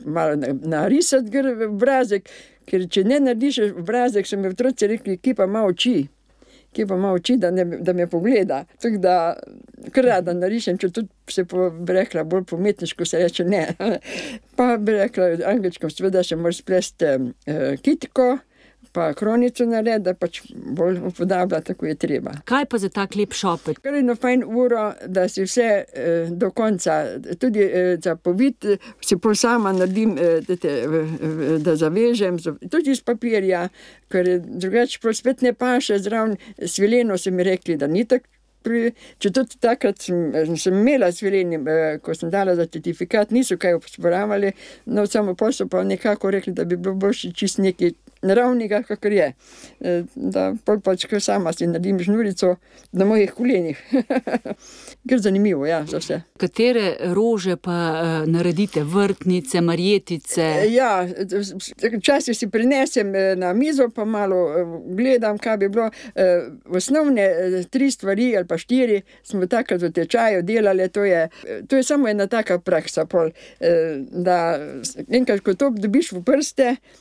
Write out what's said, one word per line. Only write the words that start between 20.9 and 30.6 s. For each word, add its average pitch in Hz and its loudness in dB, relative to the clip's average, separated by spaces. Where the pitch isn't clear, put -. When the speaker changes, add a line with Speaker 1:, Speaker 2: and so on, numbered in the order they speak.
Speaker 1:
upodablja, 180 -2
tako - -8
je 156 -4
treba. - -4
Speaker 2:
Kaj 269 0
pa 240 -4
za 196 -2
tak 196 -6
lep 202 -4
šopek? - -4
Speaker 1:
Kar 277 -4
eno 254 2
fajn 247 2
uro, 233 2
da 185 0
si 190 -4
vse, 233 2
eh, 165 -2
do 180 0
konca, 190 0
tudi, 220 2
eh, 180 2
za 165 -2
povit, 196 0
eh, 202 2
si - 2
pol 214 2
sama 233 2
naredim, 190 2
eh, 165 4
da 180 -4
te, 175 -2